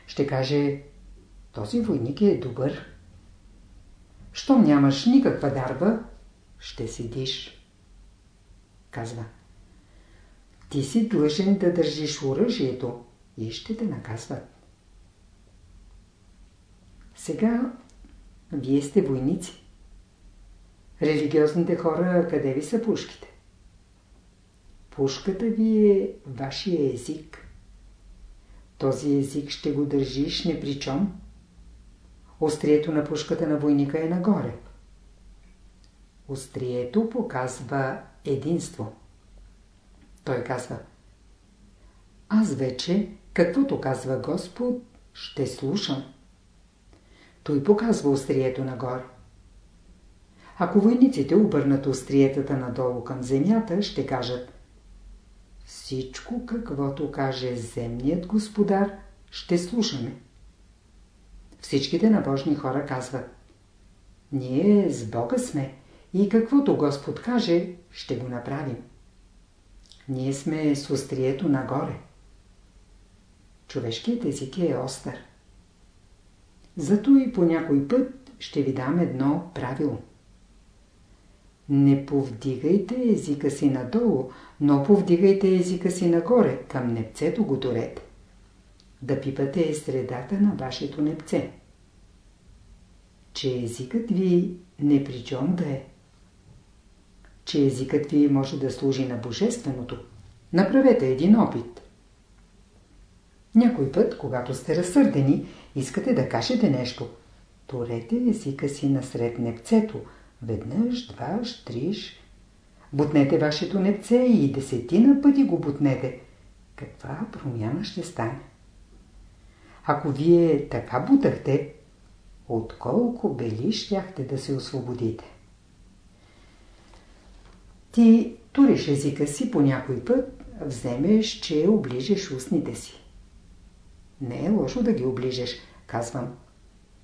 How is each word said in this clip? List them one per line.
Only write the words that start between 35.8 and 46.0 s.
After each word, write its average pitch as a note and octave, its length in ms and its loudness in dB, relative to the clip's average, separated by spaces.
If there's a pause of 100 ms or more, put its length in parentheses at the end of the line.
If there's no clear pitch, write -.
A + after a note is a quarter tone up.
Острието C3 840 -4
показва C3+ 920 -6 (220)
единство. C#3 680 -4 (1300)
Той B2+ 200 -4
казва: B2+ 340 -8 (1500)
„Аз G#3 260 2
вече, C3+ 540 -2 (240)
каквото - 480 2
казва C3 380 -4
Господ, F#3 640 -6 (300)
ще - 340 -6
слушам.“ C#3+ 580 -4 (1400)